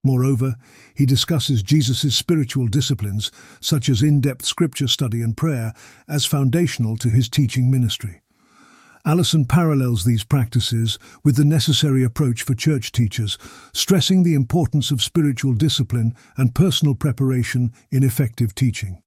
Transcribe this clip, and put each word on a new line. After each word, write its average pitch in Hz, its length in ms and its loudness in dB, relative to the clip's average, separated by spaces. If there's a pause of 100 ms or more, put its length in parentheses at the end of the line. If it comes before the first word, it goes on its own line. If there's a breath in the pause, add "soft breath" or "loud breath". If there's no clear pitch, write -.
Moreover, 131 540 0 (380 loud breath)
he 143 120 2
discusses 131 560 0
Jesus's 135 520 0
spiritual 135 520 -2
disciplines, 107 640 -2 (320 loud breath)
such 139 260 -2
as 120 140 2
in-depth 143 420 0
scripture - 440 -2
study 117 340 -2
and 113 120 -2
prayer, 120 380 -2 (340 loud breath)
as 147 200 -4
foundational 131 720 0
to 123 100 -2
his 117 220 2
teaching 127 400 2
ministry. 117 500 -2 (880 soft breath)
Allison 160 380 2
parallels 131 640 2
these 117 180 2
practices 113 760 -2 (240 loud breath)
with 143 140 2
the 147 80 2
necessary 143 580 2
approach 120 380 0
for - 140 -2
church 135 360 -2
teachers, 107 460 -2 (380 loud breath)
stressing 185 480 2
the 170 100 2
importance 143 580 0
of 135 120 -2
spiritual 139 500 0
discipline 117 640 0 (240 loud breath)
and 127 160 0
personal 151 400 2
preparation 127 760 -2 (200 soft breath)
in 131 120 2
effective 123 520 0
teaching. 104 520 -4